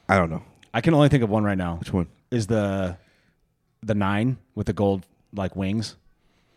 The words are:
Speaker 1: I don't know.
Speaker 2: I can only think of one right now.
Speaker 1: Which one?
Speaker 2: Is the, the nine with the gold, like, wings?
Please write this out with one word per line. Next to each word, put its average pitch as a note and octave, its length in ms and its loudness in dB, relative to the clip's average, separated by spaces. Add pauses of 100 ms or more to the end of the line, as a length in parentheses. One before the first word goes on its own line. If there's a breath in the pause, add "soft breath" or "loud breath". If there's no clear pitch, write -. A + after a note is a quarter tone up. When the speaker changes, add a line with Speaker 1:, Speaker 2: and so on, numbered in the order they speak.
(100)
Speaker 1:
I G2 80 6
don't E2+ 120 2
know. E2 120 -8 (320)
Speaker 2:
I A#2 80 0
can E3 100 4
only D3 160 6
think C3 140 2
of G#2+ 80 0
one G#2+ 120 2
right G2+ 140 0
now. F2 200 -4
Speaker 1:
Which - 160 -10
one? F2+ 160 0 (220)
Speaker 2:
Is A2+ 180 -2
the, G2 500 -2 (840)
the A2 120 -2
nine G#2 420 0 (180)
with G#2 120 -6
the G#2 80 -2
gold, G2 320 0 (280)
like, F#2+ 220 -6
wings? G2+ 400 -4 (600)